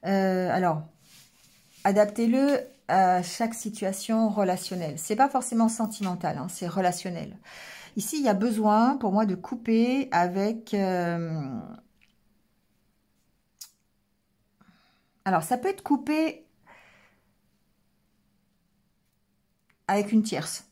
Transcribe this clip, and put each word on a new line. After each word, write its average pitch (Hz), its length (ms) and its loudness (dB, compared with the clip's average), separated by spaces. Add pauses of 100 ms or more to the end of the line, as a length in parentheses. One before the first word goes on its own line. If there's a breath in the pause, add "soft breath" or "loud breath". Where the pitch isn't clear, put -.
Euh, 190 460 2
alors, 160 320 2 (1000 soft breath)
adaptez-le 226 760 4 (280)
à 180 360 4
chaque 226 320 -4
situation 214 720 -2
relationnelle. 180 720 -2
C'est - 160 -4
pas 269 140 4
forcément 233 400 2
sentimental, 196 680 -4
hein, 156 120 -8
c'est - 180 -8
relationnel. 180 720 -4 (580 loud breath)
Ici, 262 220 -4
il 285 60 0
y 247 60 4
a 202 40 4
besoin 220 640 2
pour 214 140 -2
moi 214 140 2
de 190 100 0
couper 240 760 0
avec... 196 600 0
Euh... 170 880 -2 (3750 soft breath)
Alors, 175 200 2
ça 254 140 0
peut 302 120 -2
être 392 120 -6
coupé 302 640 0 (3500 soft breath)
avec 202 240 2
une 220 120 6
tierce. - 480 -6